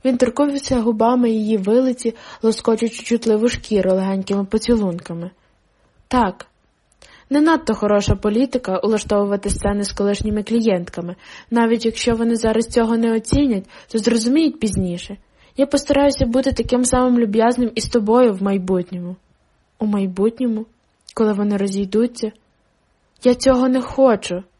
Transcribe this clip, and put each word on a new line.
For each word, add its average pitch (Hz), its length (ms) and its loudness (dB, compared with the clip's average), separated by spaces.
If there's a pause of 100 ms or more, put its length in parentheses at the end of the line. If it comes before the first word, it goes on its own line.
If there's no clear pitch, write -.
Він 254 120 2
торкався 269 640 0
губами 233 500 2
її 220 260 -2
вилиці, 233 580 0 (280)
лоскочучи 226 600 -2
чутливу 226 460 0
шкіру 190 440 0
легенькими 190 520 -2
поцілунками. 185 880 -4 (800)
"Так. 226 380 0 (840)
Не 285 100 2
надто 311 340 2
хороша 202 400 2
політика 214 640 -2
улаштовувати 202 720 0
сцени 202 340 -2
з - 80 -8
колишніми 208 500 -2
клієнтками. 185 760 -2 (340)
Навіть 233 360 2
якщо 226 280 0
вони 233 220 0
зараз 220 300 0
цього 226 300 0
не 226 200 2
оцінять, 226 520 0 (240)
то 226 60 -2
зрозуміють 247 640 0
пізніше. 190 560 -4 (400)
Я 277 100 2
постараюся 277 600 2
бути 262 260 0
таким 247 320 0
самим 254 340 2
люб'язним 226 560 2
і 226 60 -2
з - 80 -8
тобою 233 440 4
в 185 100 -4
майбутньому". 185 760 -2 (600)
"У 220 80 -4
майбутньому? 214 800 -2 (480)
Коли 214 180 0
вони 202 240 -2
розійдуться?" 202 760 -2 (920)
"Я 247 100 6
цього 254 340 2
не 254 120 2
хочу". 208 640 0 (180)